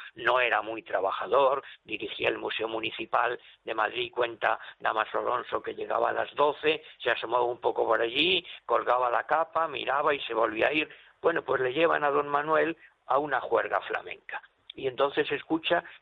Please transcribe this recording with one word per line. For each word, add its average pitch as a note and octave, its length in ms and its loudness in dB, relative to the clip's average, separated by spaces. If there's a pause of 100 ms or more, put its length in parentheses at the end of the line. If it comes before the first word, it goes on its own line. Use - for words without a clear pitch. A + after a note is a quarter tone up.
(140)
no A#2+ 260 0
era G#2+ 220 2
muy A2 200 -8
trabajador, G#2+ 800 2 (220)
dirigía A#2 460 -6
el A2 80 -2
Museo A2 280 -4
Municipal A2+ 720 -2 (240)
de A#2 120 -6
Madrid, A2+ 360 -2
cuenta A#2 480 -2 (200)
Damaso A2+ 400 -2
Alonso A#2 440 -2
que - 120 -6
llegaba A2+ 360 0
a A2 40 -2
las A2+ 200 -4
doce, D3+ 480 0 (200)
se B2 80 0
asomaba A#2+ 340 0
un A#2+ 160 -2
poco A#2+ 260 2
por A2+ 140 4
allí, D3+ 420 2 (220)
colgaba A#2+ 460 2
la A2+ 140 2
capa, D#3+ 440 0
miraba C#3 460 0
y C3+ 60 -4
se - 120 -8
volvía A2 360 2
a C#3 40 2
ir. D#3 160 -2 (320)
Bueno, E3 220 2
pues C3+ 180 0
le B2+ 140 0
llevan D#3 300 2
a C#3+ 60 2
don C#3+ 180 2
Manuel D3+ 460 2 (340)
a C3 100 4
una C#3+ 240 0
juerga G#2 400 2
flamenca. - 580 -8 (340)
Y C3+ 120 -6
entonces C#3 440 0
escucha D#3+ 540 -2 (180)